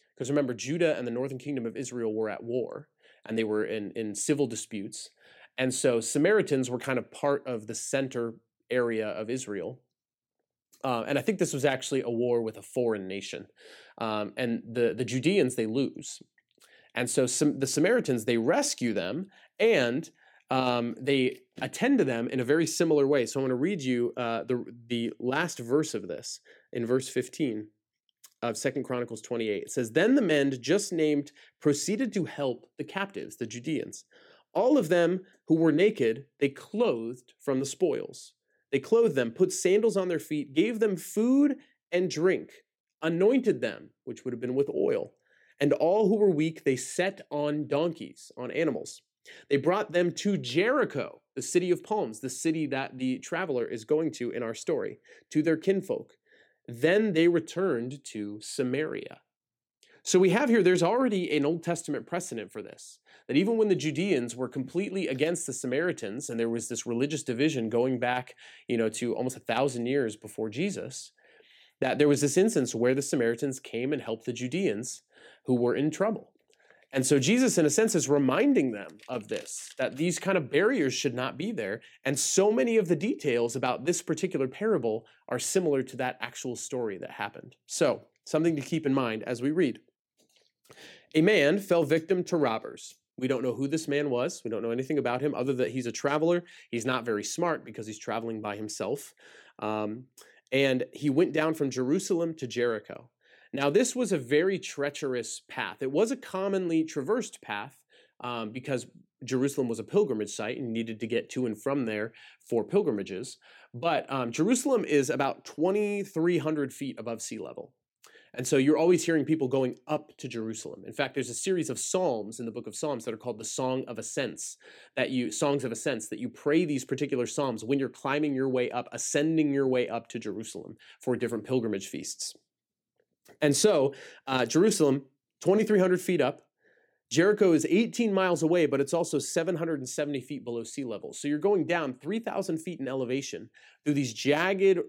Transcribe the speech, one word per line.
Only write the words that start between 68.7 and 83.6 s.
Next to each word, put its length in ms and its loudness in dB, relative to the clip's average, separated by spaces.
know, 120 2
to 240 -2
almost 240 -4
a 40 -16
thousand 440 0
years 300 0
before 340 -8
Jesus, 640 -6
that 180 2
there 80 8
was 140 6
this 160 2
instance 360 4
where 220 2
the 60 0
Samaritans 580 0
came 340 -4
and 80 -2
helped 240 -8
the 80 -2
Judeans 680 -4
who 100 0
were 220 2
in 160 2
trouble. 400 -2
And 140 0
so 140 6
Jesus, 400 4
in 80 6
a 20 4
sense, 240 4
is 160 2
reminding 640 4
them 260 -10
of 200 -8
this, 500 -8
that 200 -2
these 200 0
kind 220 0
of 100 -4
barriers 420 2
should 220 -2
not 240 -4
be 140 -4
there. 300 -6
And 140 -2
so 340 4
many 260 2
of 100 4
the 80 2
details 600 0
about 300 -2